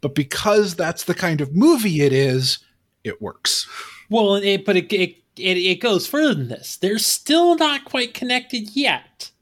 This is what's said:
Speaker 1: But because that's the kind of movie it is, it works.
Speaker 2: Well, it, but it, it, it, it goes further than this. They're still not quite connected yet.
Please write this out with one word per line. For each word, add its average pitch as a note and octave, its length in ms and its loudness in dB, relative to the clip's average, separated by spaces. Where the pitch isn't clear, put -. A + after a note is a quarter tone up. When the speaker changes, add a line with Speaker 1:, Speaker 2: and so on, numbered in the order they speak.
Speaker 1:
But C#3 140 -4
because G3+ 600 0
that's E3 300 -4
the F3 100 -2
kind D#3+ 260 -2
of C#3 140 -6
movie G#3+ 460 4
it C#3 120 4
is, C3 460 0
it - 180 -10
works. - 460 -4
Speaker 2:
Well, G#3 260 4
it, G3 300 0
but G3+ 100 2
it, F3+ 160 0
it, F#3 240 -2
it, F#3 200 0
it F3+ 220 0
goes G#3+ 280 0
further D4 260 2
than C3+ 160 -4
this. - 280 -12
They're G3+ 220 -2
still E4+ 560 2
not D4 300 -2
quite B3 280 -4
connected B3 640 -6
yet. A3+ 560 -4